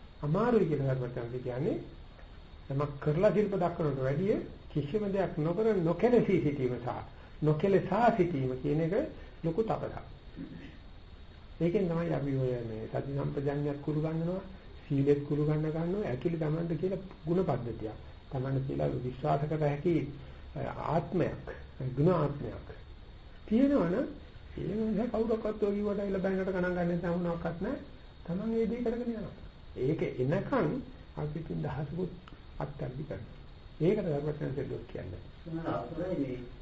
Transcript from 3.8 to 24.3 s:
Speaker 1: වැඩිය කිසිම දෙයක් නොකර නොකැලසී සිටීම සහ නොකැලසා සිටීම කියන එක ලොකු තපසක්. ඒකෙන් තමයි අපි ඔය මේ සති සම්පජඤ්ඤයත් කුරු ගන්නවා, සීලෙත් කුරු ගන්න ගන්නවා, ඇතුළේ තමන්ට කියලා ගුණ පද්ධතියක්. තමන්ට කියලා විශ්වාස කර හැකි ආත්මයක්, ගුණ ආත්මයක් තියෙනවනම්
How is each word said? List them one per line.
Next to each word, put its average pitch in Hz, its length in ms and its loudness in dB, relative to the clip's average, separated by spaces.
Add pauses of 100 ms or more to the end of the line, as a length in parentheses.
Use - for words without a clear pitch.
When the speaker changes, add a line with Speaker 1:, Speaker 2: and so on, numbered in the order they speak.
Speaker 1:
වැඩිය 160 360 4 (300)
කිසිම 208 400 0
දෙයක් 190 320 2
නොකර 175 280 2 (120)
නොකැලසී 190 640 6
සිටීම 131 360 2
සහ 117 120 -4 (500)
නොකැලසා 190 760 4
සිටීම 135 440 2
කියන 147 260 2
එක 165 120 2 (440)
ලොකු 165 240 0
තපසක්. 135 340 -2 (1600)
ඒකෙන් 175 300 4
තමයි 165 260 0
අපි 139 220 0
ඔය 127 180 2 (100)
මේ 110 240 -6
සති 127 260 -4
සම්පජඤ්ඤයත් 143 680 0
කුරු 151 200 0
ගන්නවා, 165 420 0 (380)
සීලෙත් 143 420 4
කුරු 147 220 2
ගන්න 151 220 2
ගන්නවා, 170 380 0
ඇතුළේ 160 340 0
තමන්ට 160 380 0
කියලා 185 240 0 (200)
ගුණ 170 220 2
පද්ධතියක්. 117 540 -2 (300)
තමන්ට 135 400 0
කියලා 143 300 0
විශ්වාස 131 460 0
කර 151 180 0
හැකි 147 340 2 (880)
ආත්මයක්, 147 640 0 (440)
ගුණ 143 200 6
ආත්මයක් 139 560 0 (760)
තියෙනවනම් 240 640 4 (480)